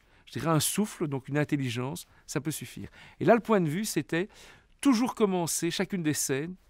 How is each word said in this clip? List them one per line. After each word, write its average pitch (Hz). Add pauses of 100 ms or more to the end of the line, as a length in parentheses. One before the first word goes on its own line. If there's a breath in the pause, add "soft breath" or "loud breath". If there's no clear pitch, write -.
(260 soft breath)
je -
dirais 139
un 160
souffle, -
donc 135
une 139
intelligence, 135 (180 soft breath)
ça -
peut 156
suffire. - (320 loud breath)
Et -
là, 180
le 233
point 214
de 165
vue, 175
c'était 170 (520 loud breath)
toujours 247
commencer 175
chacune 185
des 156
scènes, 151 (140)